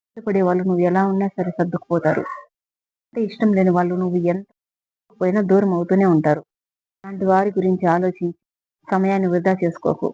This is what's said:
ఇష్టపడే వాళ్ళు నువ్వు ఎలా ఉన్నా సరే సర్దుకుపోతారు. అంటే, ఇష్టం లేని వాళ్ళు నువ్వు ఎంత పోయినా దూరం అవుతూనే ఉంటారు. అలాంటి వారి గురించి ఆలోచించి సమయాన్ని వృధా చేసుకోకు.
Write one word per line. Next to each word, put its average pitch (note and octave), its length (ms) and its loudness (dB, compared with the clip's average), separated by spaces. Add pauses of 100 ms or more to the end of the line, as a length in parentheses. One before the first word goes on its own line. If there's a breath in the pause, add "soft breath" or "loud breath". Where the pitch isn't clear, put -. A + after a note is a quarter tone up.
ఇష్టపడే G#3 420 -2
వాళ్ళు F3+ 220 0
నువ్వు F3+ 200 0
ఎలా F3+ 220 2
ఉన్నా G3 200 0
సరే F3+ 240 -4
సర్దుకుపోతారు. E3+ 720 -2 (760)
అంటే, - 240 -10
ఇష్టం G#3+ 300 0
లేని F#3+ 160 4
వాళ్ళు F3+ 240 0
నువ్వు F3+ 320 -2
ఎంత F#3 200 -2 (760)
పోయినా F#3 200 0
దూరం G3 340 2
అవుతూనే F3+ 300 2
ఉంటారు. D#3 380 2 (640)
అలాంటి G3 200 -10
వారి F#3+ 260 2
గురించి F#3 360 0
ఆలోచించి F3 520 -2 (500)
సమయాన్ని F#3+ 400 0
వృధా F3+ 240 0
చేసుకోకు. E3+ 600 -2